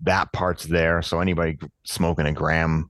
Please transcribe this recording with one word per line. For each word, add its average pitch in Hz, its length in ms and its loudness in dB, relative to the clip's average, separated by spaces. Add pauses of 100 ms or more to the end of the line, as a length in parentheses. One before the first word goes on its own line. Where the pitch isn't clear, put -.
that - 300 0
part's 90 320 -2
there. 82 380 2
So 85 180 -2
anybody 85 400 0
g-, 76 60 -12 (180)
smoking 82 400 0
a 76 80 2
gram 80 580 0